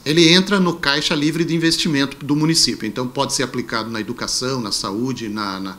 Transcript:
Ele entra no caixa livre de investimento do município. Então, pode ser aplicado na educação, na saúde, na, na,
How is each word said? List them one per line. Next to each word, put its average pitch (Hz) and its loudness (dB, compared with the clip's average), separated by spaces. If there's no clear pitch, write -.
Ele 160 6
entra 190 6
no 180 4
caixa 147 0
livre 151 0
de 156 -2
investimento 160 0
do 143 0
município. 147 2
Então, 127 -4
pode 135 -2
ser - 0
aplicado 120 -4
na 113 -6
educação, 123 -4
na 98 -6
saúde, 113 -4
na, 101 -4
na, 95 -8